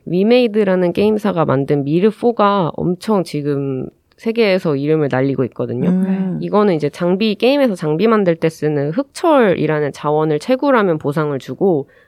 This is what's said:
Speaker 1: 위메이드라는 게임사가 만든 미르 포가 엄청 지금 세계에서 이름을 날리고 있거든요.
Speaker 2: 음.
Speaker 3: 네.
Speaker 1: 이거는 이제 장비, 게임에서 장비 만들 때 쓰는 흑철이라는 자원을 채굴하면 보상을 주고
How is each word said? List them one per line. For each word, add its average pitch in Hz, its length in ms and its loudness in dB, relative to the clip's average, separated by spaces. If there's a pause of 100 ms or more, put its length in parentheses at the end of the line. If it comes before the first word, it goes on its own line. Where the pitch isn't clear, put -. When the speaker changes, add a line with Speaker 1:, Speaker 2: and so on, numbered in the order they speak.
Speaker 1:
위메이드라는 196 880 2
게임사가 202 500 0
만든 139 400 0
미르 175 260 2
포가 202 640 0
엄청 180 480 -2
지금 139 680 -4 (280)
세계에서 196 580 0
이름을 147 360 0
날리고 131 340 0
있거든요. 123 460 -4
Speaker 2:
음. 185 500 -2
Speaker 3:
네. 175 60 -6
Speaker 1:
이거는 196 280 2
이제 147 140 -2
장비, 185 460 -2
게임에서 262 400 2
장비 160 340 0
만들 202 260 2
때 165 140 -2
쓰는 147 420 -2
흑철이라는 175 1000 0
자원을 151 460 0
채굴하면 240 600 0
보상을 147 400 -4
주고 139 500 -2 (200)